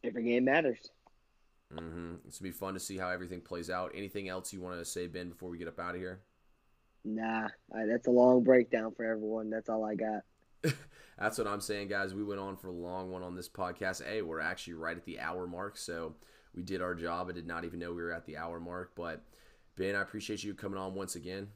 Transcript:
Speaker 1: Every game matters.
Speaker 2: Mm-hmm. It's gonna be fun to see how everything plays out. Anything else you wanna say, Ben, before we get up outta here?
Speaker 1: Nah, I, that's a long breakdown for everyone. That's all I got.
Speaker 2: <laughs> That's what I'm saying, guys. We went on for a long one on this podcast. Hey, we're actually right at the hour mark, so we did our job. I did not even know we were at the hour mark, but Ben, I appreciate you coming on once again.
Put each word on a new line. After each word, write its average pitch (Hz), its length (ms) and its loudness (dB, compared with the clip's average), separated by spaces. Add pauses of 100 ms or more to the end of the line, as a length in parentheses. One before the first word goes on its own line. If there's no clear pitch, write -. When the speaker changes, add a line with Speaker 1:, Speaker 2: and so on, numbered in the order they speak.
Speaker 1:
Every 117 180 -2
game 120 220 6
matters. 135 460 4 (840)
Speaker 2:
Mm-hmm. 82 400 -6 (120)
It's - 120 -14
gonna 92 140 -6
be - 40 -10
fun 95 180 -4
to 95 60 -4
see 95 180 -6
how 90 100 0
everything 90 320 -4
plays 85 280 -6
out. 90 260 0
Anything 98 340 -4
else 92 240 -4
you 95 80 -8
wanna 90 240 -6
say, 90 240 -2
Ben, 90 220 -6
before 87 200 -8
we 87 80 -6
get 85 80 -4
up 82 140 -8
outta 87 180 -2
here? 92 220 -6 (840)
Speaker 1:
Nah, 110 440 0 (260)
I, 110 120 0
that's 120 200 4
a 123 60 8
long 123 320 10
breakdown 117 500 8
for 117 100 -4
everyone. 110 460 0
That's 110 180 -4
all 110 160 0
I 107 120 0
got. 107 260 0 (400)
Speaker 2:
<laughs> 151 120 2 (440)
That's 110 180 0
what 113 100 2
I'm 104 140 -2
saying, 101 280 -2
guys. 98 260 0
We 104 100 0
went 101 160 -2
on 98 160 -4
for 92 120 -10
a 90 40 -6
long 90 380 -4
one 92 120 -6
on 90 120 -6
this 90 140 -8
podcast. 92 540 -2
Hey, 104 200 -2
we're 80 180 -2
actually 87 320 -4
right 80 240 -4
at 85 80 -14
the 80 160 -8
hour 87 260 -4
mark, 92 300 -6
so 82 380 -4 (400)
we 90 80 -6
did 92 180 -2
our 90 140 0
job. 85 340 -2
I 90 40 -6
did 85 140 -8
not 85 200 -4
even 85 120 -6
know 87 140 -4
we 85 100 -2
were 85 100 0
at 82 120 -6
the 78 140 -10
hour 85 200 -4
mark, 87 360 -8
but 82 280 -4 (540)
Ben, 95 180 0
I 101 60 2
appreciate 104 420 -4
you 104 120 -4
coming 98 240 -4
on 95 160 -4
once 95 220 -4
again. 95 400 -6